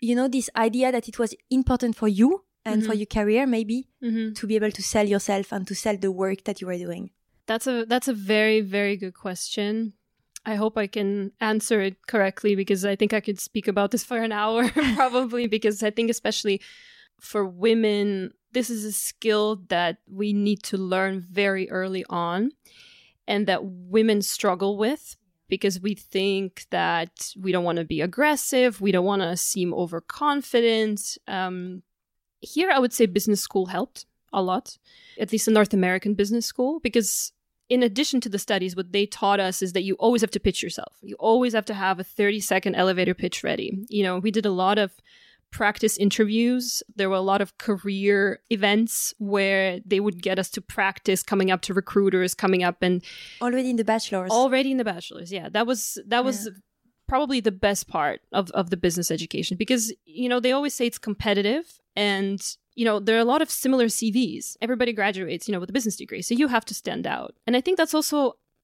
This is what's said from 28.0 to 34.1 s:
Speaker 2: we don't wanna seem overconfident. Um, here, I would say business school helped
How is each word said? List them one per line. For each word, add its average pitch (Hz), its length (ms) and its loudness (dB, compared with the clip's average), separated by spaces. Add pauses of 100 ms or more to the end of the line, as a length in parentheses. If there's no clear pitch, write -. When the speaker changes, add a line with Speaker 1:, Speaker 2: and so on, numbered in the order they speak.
Speaker 2:
we 196 140 2
don't 180 120 4
wanna 190 300 0
seem 175 380 -2
overconfident. 220 1400 0 (100)
Um, 185 560 -6 (560)
here, 359 320 0
I 277 80 4
would 247 140 2
say 240 120 4
business 202 360 0
school 190 260 -2
helped 190 380 -6 (260)